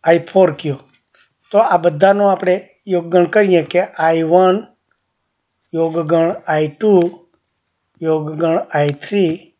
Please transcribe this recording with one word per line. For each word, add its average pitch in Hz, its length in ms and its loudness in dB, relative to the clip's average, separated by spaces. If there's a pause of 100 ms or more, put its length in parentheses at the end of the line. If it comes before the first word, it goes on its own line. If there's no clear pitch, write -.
આઈ 165 160 2
ફોર 175 340 0
કયો. 139 260 -8 (720)
તો 202 60 0
આ 202 200 2
બધાનો 190 500 0
આપણે 185 420 -2 (180)
યોગગણ 175 380 0
કરીએ 185 380 2
કે 175 180 -2
આઈ 165 400 -2
વન 185 420 2 (1080)
યોગગણ 165 640 -2 (120)
આઈ 156 200 -2
ટુ 175 560 0 (760)
યોગગણ 160 560 -2 (140)
આઈ 147 180 0
થ્રી 170 720 -4